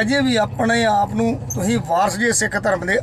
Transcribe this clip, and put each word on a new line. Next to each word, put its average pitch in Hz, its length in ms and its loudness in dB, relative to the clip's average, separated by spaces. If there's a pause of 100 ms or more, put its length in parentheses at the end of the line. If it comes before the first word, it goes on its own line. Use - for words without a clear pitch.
ਅਜੇ 262 200 0
ਵੀ 262 180 2
ਆਪਣੇ 226 480 0
ਆਪ 202 280 0
ਨੂੰ 226 200 0 (140)
ਤੁਸੀਂ 220 380 -2
ਵਾਰਸ 185 300 2
ਜੇ, 226 160 0
ਸਿੱਖ 202 260 0
ਧਰਮ 190 280 0
ਦੇ 202 160 2